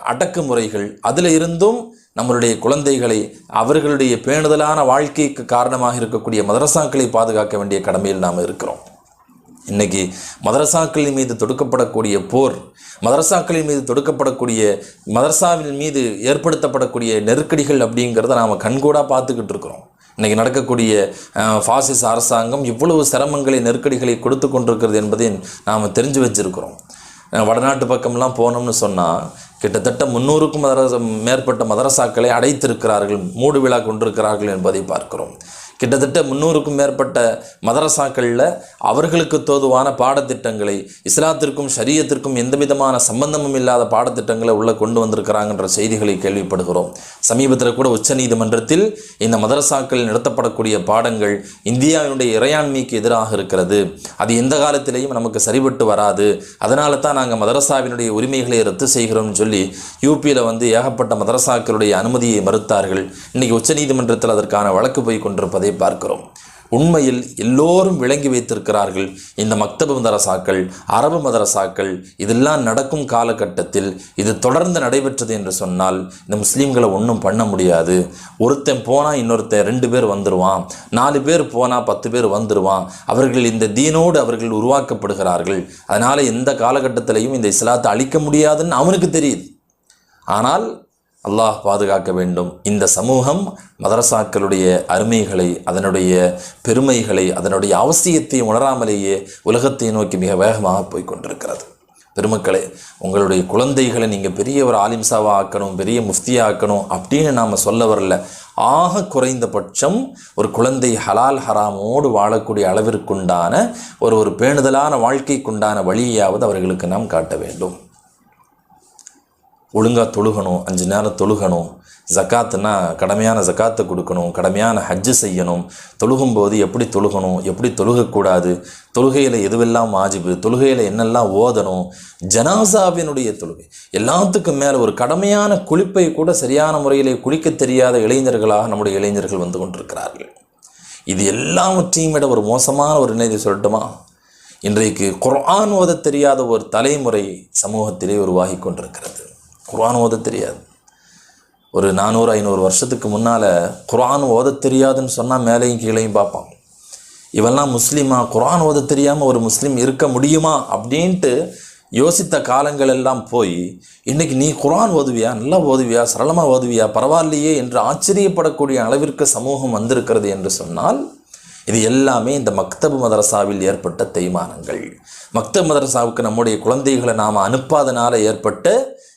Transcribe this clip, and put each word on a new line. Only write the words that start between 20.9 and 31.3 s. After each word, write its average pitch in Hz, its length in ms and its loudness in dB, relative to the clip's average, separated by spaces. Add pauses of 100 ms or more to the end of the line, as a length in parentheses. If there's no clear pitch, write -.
அ, 110 220 2
பாசிச 123 500 0
அரசாங்கம் 117 560 0
இவ்வளவு 143 480 2
சிரமங்களை, 143 480 0
நெருக்கடிகளை 120 580 0
கொடுத்து 131 300 0
கொண்டிருக்கிறது 117 500 0
என்பதை 107 420 0 (240)
நாம 107 220 0
தெரிஞ்சு 123 340 0
வச்சிருக்கிறோம். 101 560 -2 (580)
அ, 110 100 2
வடநாட்டு 123 420 2
பக்கம்லாம் 123 480 0
போனோம்னு 120 360 0
சொன்னா, 92 600 -2 (280)
கிட்டத்தட்ட - 460 -2
முந்நூறுக்கும் 143 600 0
மதரசா, 123 580 0
மேற்பட்ட 123 420 0